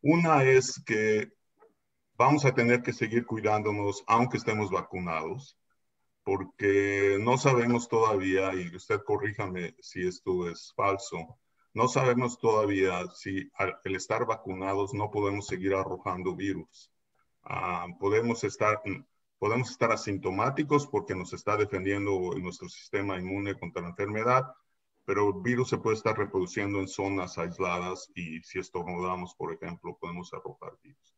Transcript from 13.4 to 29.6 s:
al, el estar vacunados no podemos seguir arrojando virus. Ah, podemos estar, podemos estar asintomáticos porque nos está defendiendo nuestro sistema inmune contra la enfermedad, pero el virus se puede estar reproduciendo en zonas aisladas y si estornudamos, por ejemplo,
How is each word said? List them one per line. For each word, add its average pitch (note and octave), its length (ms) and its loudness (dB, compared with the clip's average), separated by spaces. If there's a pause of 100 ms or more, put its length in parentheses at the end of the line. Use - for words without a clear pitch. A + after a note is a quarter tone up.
al, F#2+ 280 -2
el F#2+ 140 -4
estar A2+ 280 -2
vacunados G2 720 -4
no G#2 160 -2
podemos G2+ 380 -2
seguir F#2+ 260 0
arrojando F#2 640 -4
virus. F2+ 560 -8 (500)
Ah, F2+ 460 -4 (100)
podemos A2 460 0
estar, G#2+ 360 0 (600)
podemos A#2 320 0
estar A2+ 180 2
asintomáticos A2 960 0
porque F#2+ 300 -2
nos F2 160 -8
está G#2 240 -2
defendiendo G2+ 560 0 (260)
nuestro F2+ 300 -8
sistema G2 500 -4
inmune G2 400 -4
contra F2 240 -8
la F2 60 -8
enfermedad, A2 580 0 (580)
pero G2+ 260 4
el F#2+ 120 -6
virus B2 280 2
se G#2+ 80 0
puede A2 180 2
estar A2 200 0
reproduciendo G2+ 600 -2
en F#2+ 80 -2
zonas G2 500 -4
aisladas F2+ 760 -4
y D#2+ 300 -10
si - 160 -8
estornudamos, F2+ 760 -6
por E2 180 -8
ejemplo, E2+ 480 -10